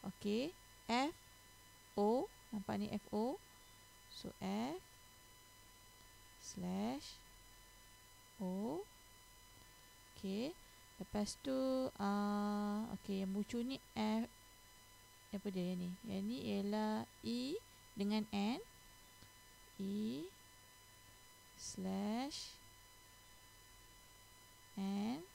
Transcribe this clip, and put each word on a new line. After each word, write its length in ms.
Okey. 480
F 240
O. 320
Nampak 240
ni 160
F 240
O. 240
So, 320
F 400
slash 720
O. 400
Okey. 380
Lepas 480
tu, 80
ah, 960
okey, 240
yang 140
bucu 260
ni 160
F. 320
Apa 160
dia 240
yang 80
ni? 100
Yang 180
ni 100
ialah 560
E 320
dengan 400
N. 260
E 480
slash 1040
N. 460